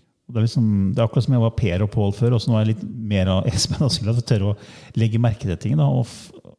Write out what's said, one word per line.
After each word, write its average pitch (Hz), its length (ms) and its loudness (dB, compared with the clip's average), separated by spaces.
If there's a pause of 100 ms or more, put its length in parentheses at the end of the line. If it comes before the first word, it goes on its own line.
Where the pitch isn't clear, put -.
(280)
Og 123 60 -14
det 117 80 -4
er 113 60 4
liksom, 104 480 2
det 117 40 0
er 117 80 2
akkurat - 180 0
som 139 80 2
jeg 120 80 4
var 113 100 2
Per 92 320 -2
og 101 80 -2
Pål 104 220 0
før, 120 200 0
og 113 80 0
så - 80 -2
nå 113 80 2
er 107 80 2
jeg 110 100 0
litt 101 140 -10
mer 104 400 -2
av 92 160 2
Espen - 400 -2
Askeladd, 113 300 -2
for 120 60 0
å - 40 -10
tørre 101 280 0
å 101 40 -6 (400)
legge 110 220 0
merke 117 260 0
til 90 120 -2
ting, 101 200 -2
da, 139 100 2
og 67 200 0
f-, - 240 -20 (280)